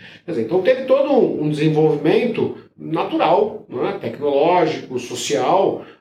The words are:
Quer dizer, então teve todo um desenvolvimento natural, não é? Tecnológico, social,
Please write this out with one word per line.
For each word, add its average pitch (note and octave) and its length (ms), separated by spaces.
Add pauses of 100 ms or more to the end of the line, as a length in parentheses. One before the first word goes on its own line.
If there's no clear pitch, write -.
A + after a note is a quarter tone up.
(260)
Quer E3+ 60
dizer, A2+ 140
então F#3 160
teve B3+ 240
todo C#4+ 280
um D#3 360
desenvolvimento D3+ 1080 (200)
natural, F#3+ 920
não D3 180
é? G3+ 60
Tecnológico, C#3+ 1080
social, - 840 (180)